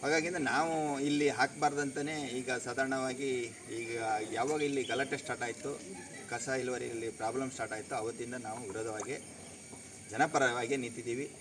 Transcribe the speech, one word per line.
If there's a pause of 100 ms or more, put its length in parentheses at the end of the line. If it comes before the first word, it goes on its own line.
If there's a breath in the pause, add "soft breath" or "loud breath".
ಹಾಗಾಗಿಂದ
ನಾವು
ಇಲ್ಲಿ
ಹಾಕ್ಬಾರ್ದಂತಲೇ
ಈಗ (140)
ಸಾಧಾರಣವಾಗಿ (480)
ಈಗ (320)
ಯಾವಾಗ
ಇಲ್ಲಿ
ಗಲಾಟೆ
ಸ್ಟಾರ್ಟ್
ಆಯಿತು, (480)
ಕಸ
ಇಳುವರಿಯಲ್ಲಿ
ಪ್ರಾಬ್ಲಮ್
ಸ್ಟಾರ್ಟ್
ಆಯಿತು,
ಅವತ್ತಿಂದ
ನಾವು
ವಿರೋಧವಾಗಿ (1000)
ಜನಪರವಾಗಿ
ನಿಂತಿದ್ದೀವಿ.